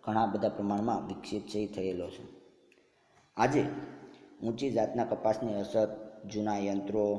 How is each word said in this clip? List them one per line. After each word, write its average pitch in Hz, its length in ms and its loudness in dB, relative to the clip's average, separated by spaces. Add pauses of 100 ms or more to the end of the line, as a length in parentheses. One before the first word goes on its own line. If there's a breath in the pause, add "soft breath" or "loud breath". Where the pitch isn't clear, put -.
ઘણા 110 280 4
બધા - 240 0
પ્રમાણમાં 101 520 0
વિકસિત 98 420 -6
છે 104 160 -2
એ - 80 -8
થયેલો 92 400 -2
છે. - 100 -16 (1120 soft breath)
આજે 117 260 4 (840 loud breath)
ઊંચી 120 320 -2
જાતના 113 340 2
કપાસની 110 520 2
અછત, 107 300 2 (380)
જૂના 104 360 0
યંત્રો 101 380 2 (140)